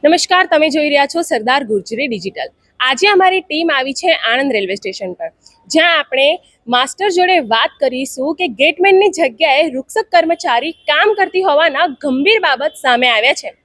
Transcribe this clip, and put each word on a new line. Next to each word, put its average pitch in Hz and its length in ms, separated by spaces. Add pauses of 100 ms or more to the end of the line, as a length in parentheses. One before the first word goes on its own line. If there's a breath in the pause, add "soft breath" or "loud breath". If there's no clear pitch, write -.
નમસ્કાર, 359 420
તમે 311 220
જોઈ 294 200
રહ્યા 285 180
છો 339 160
સરદાર 254 420
ગુર્જરી 214 420
ડિજિટલ. 185 420 (320)
આજે 262 280
અમારી 381 320
ટીમ 320 340
આવી 269 180
છે 330 220
આણંદ 254 380
રેલવે 196 220
સ્ટેશન 190 380
પર, 165 160 (380 soft breath)
જ્યાં 320 320
આપણે 285 420 (280 soft breath)
માસ્ટર 262 400
જોડે 359 300
વાત 233 320 (100)
કરીશું 262 540
કે 359 140
ગેટમેનની 359 600
જગ્યાએ 302 600
રૂક્ષક 269 420
કર્મચારી 330 600
કામ 349 420
કરતી 381 280
હોવાના 311 440
ગંભીર 285 540
બાબત 294 320 (100)
સામે 247 260
આવ્યા 233 240
છે. - 220 (100)